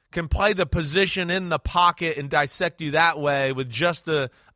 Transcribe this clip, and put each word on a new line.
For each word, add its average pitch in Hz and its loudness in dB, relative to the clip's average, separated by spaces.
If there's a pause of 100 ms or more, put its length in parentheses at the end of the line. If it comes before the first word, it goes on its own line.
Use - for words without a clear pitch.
(120)
can 170 -4
play 202 2
the 185 0
position 175 -2
in 180 -2
the 156 0
pocket 175 2
and 139 -8
dissect 165 -2
you 151 -4
that 160 4
way 139 2
with 131 -4
just 156 -2
the, 147 -2 (240)